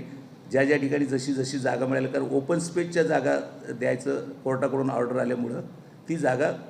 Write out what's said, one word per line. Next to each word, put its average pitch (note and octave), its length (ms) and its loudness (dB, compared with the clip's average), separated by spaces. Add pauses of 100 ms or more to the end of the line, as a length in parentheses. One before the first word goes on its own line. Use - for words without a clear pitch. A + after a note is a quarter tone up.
(500)
ज्या C3 140 4
ज्या C#3+ 120 6
ठिकाणी C#3+ 280 2
जशी C3+ 280 0
जशी C3 260 -2
जागा B2+ 280 0
मिळाली, C3 200 0
कारण C3+ 260 0
ओपन C#3 260 2
स्पेसच्या E3+ 440 0
जागा C#3+ 340 4 (360)
द्यायचं B2+ 480 0 (240)
कोर्टाकडून C3+ 460 0
ऑर्डर B2 280 0
आल्यामुळं B2 420 0 (480)
ती E3 80 0
जागा C#3 300 2 (240)